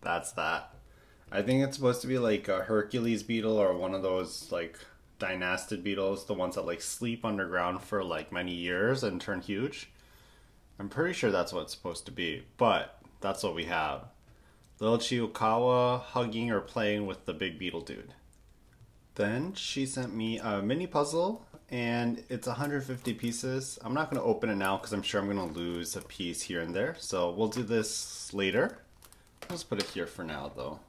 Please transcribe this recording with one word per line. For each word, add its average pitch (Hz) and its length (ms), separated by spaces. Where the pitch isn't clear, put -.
That's 85 320
that. 82 420
I 98 120
think 131 200
it's 135 140
supposed 123 240
to - 80
be 131 100
like 113 300
a 95 140
Hercules 110 600
beetle 110 340
or 98 160
one 92 220
of 95 80
those, 92 480
like, 85 300
dynastid 92 640
beetles, 98 420
the 104 80
ones 90 220
that, 90 100
like, 85 160
sleep 117 420
underground 92 580
for, 98 200
like, 80 300
many 90 200
years 92 520
and 92 160
turn 98 200
huge. 104 520
I'm 101 120
pretty 165 260
sure 117 160
that's 92 220
what 90 100
it's - 100
supposed - 340
to - 40
be, 82 320
but 101 420
that's 98 240
what 90 100
we 82 120
have. 76 400
Little 110 180
Chiikawa 123 1000
hugging 117 500
or 104 100
playing 104 460
with 92 200
the 92 60
big 82 280
beetle 85 200
dude. - 320
Then 127 400
she - 320
sent 131 260
me 113 280
a 104 200
mini 143 280
puzzle, 165 580
and 120 580
it's 123 200
a 120 60
hundred 143 280
fifty 127 320
pieces. 131 680
I'm 120 120
not 156 160
gonna - 140
open 110 260
it 104 60
now 98 200
'cause - 160
I'm 101 100
sure 101 180
I'm 98 80
gonna 98 180
lose 85 480
a 92 60
piece - 420
here 87 180
and 82 140
there, 110 240
so 87 320
we'll 101 160
do 120 160
this - 720
later. 101 440
Let's 170 140
put - 180
it - 100
here 90 180
for - 160
now, 71 320
though. 71 320